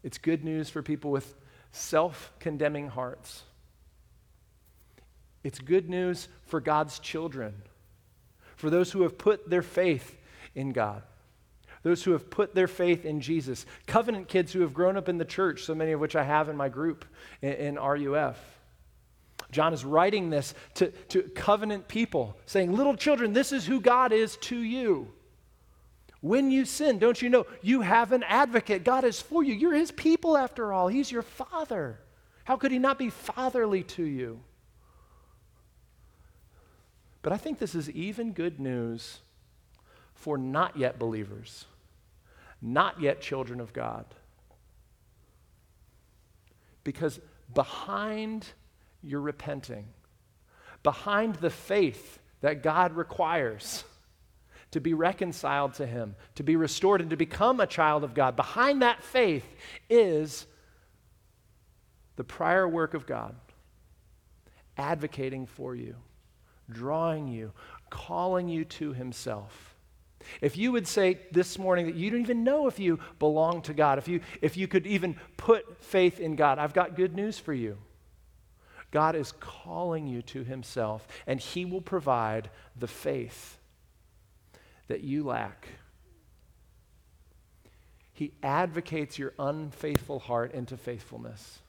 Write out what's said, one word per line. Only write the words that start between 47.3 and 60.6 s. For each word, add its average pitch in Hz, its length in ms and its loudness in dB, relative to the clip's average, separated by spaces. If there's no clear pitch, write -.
behind 214 960 -4
your 143 160 -4
repenting, 139 680 -8
behind 202 520 0
the 160 140 0
faith - 720 -2
that 143 220 0
God 160 300 4
requires 156 880 -2
to 156 80 -2
be 165 140 0
reconciled 156 840 0
to 143 100 -4
him, 117 300 -6
to 143 80 -8
be 156 120 4
restored, 185 460 4
and 165 80 -4
to 160 80 -2
become 220 420 2
a 185 80 4
child 151 380 2
of 120 80 -10
God, 131 220 4
behind 262 480 2
that 240 200 2
faith 190 420 2
is 165 560 4